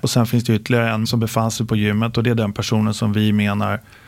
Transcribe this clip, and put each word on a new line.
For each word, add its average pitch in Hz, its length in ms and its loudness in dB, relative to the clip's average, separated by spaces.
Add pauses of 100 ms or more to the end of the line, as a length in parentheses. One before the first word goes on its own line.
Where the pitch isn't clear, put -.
Och 127 80 -2
sen 120 160 2
finns 117 180 0
det 113 120 2
ytterligare 117 340 0
en 110 180 -2
som 120 120 0
befann 113 320 0
sig 110 160 -4
på 113 80 0
gymmet, 107 420 0
och 113 60 0
det 120 60 0
är 120 60 2
den 104 180 -2
personen 107 400 0
som 104 200 -2
vi 107 200 2
menar 104 480 0 (260)